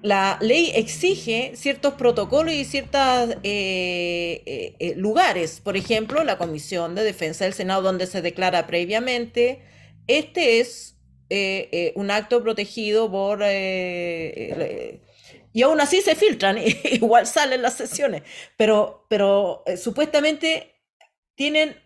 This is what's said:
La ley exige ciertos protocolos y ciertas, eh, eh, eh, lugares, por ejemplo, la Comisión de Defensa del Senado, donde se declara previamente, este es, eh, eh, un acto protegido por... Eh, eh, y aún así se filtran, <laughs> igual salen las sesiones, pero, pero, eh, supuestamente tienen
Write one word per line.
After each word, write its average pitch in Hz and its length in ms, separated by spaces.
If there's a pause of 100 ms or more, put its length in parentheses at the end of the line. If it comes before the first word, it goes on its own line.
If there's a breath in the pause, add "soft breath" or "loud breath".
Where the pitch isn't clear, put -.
La 196 400
ley 294 360
exige 233 800
ciertos 277 380
protocolos 247 600
y 285 100
ciertas, 254 640 (120)
eh, 180 1040
eh, 117 320
eh, 170 180
lugares, 208 640
por 196 160
ejemplo, 220 460
la 220 160
Comisión 170 560
de 202 80
Defensa 185 420
del 190 100
Senado, 190 280
donde 185 240
se 185 160
declara 175 460
previamente, 240 920 (460 soft breath)
este 285 540
es, - 360 (340)
eh, 190 420
eh, 175 240
un 202 160
acto 214 320
protegido 214 680
por... 196 320
Eh, 202 80
eh, 175 1500 (520 soft breath)
y 226 100
aún 302 180
así 320 200
se 359 140
filtran, 254 440
<laughs> 214 260
igual 233 420
salen 262 360
las 254 120
sesiones, 254 480 (340 loud breath)
pero, 214 520
pero, 196 580
eh, 180 100
supuestamente 302 1000 (580)
tienen 302 520